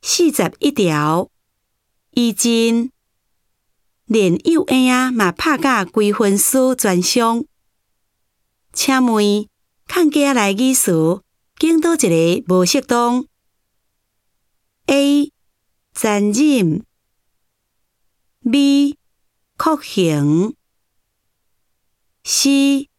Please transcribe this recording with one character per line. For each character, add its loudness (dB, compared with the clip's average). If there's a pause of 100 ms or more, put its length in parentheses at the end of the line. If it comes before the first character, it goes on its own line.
四 0
十 -2
一 -2
条， -2 (800)
以 -2
前 -2 (1120)
连 0 (160)
幼 2
婴 2
仔 0
嘛 0
拍 -2
甲 -2
规 -2
分 0
数 0
全 0
上。 -2 (1300)
请 0
问， 0 (380)
看 0
家 0
内 0
语 0
词， 0 (340)
拣 2
倒 0
一 -2
个 0
无 2
适 0
当？ -2 (1600)
A. 0 (640)
残 -2
忍。 0 (1600)
B. 2 (600)
酷 -2
刑。 0 (1700)
C. 0